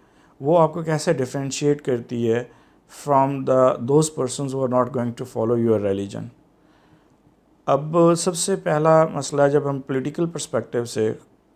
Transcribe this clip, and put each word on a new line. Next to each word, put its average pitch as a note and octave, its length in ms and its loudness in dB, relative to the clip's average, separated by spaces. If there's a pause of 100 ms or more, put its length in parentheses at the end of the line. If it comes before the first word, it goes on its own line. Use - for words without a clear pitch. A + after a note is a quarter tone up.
(420)
वो D#3 140 2
आपको D#3+ 260 2
कैसे D#3 320 0
डिफरेंशिएट C#3 640 -2
करती A#2 460 -4
है A2+ 240 0 (580)
from C#3 260 2 (100)
the, C3 320 4
those C#3+ 300 2 (140)
persons C3+ 280 -4
who C3+ 180 -4
are A#2+ 80 -2
not B2 140 2
going A#2+ 260 -4
to C3 100 -12 (120)
follow A#2 300 0
your A2 140 4
religion। G2+ 420 -4 (1500)
अब D#3+ 460 4
सबसे F3 420 -2
पहला D#3+ 500 2
मसला C#3+ 420 0
जब C#3+ 180 0
हम C#3 140 -4
पॉलिटिकल C#3+ 460 -4
पर्सपेक्टिव C3+ 580 -4
से, A#2 340 -2 (380)